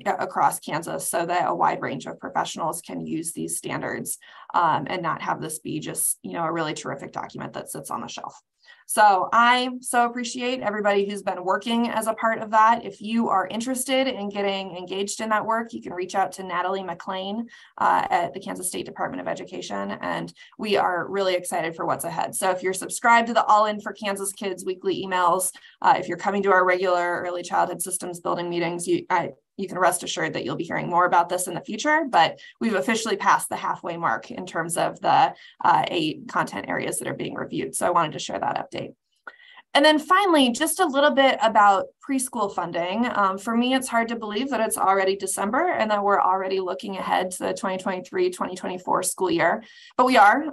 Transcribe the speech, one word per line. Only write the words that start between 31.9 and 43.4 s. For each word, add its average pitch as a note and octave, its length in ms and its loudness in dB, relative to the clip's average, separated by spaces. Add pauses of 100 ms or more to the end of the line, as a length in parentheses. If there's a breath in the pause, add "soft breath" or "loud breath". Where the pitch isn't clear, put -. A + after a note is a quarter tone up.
but E3 300 4 (200 loud breath)
we've G#3+ 140 0
officially G#3+ 420 0
passed - 320 2
the - 80 -6
halfway F3 400 -6
mark C#3 360 -2
in F#3 140 -10
terms E3 300 -4
of D#3+ 240 -2
the, D#3 320 4 (320 loud breath)
uh, D#3+ 240 6
eight D#3 380 -4
content - 420 -4
areas E3+ 300 -4
that - 80 -8
are - 80 -4
being - 200 -8
reviewed. - 380 -6
So F#2+ 140 -2
I B2+ 40 2
wanted D#3+ 240 2
to D#3 40 -8
share - 220 -6
that - 280 -4
update. - 260 -10 (840 loud breath)
And C#4+ 80 6
then D4+ 140 8
finally, E4 540 4
just D#4 260 -2
a E4 80 4
little C#4 240 4
bit C4 320 4
about G3+ 440 6 (220)
preschool B3+ 460 -2
funding. F3 580 -2
Um, G3 260 2
for A3+ 180 -2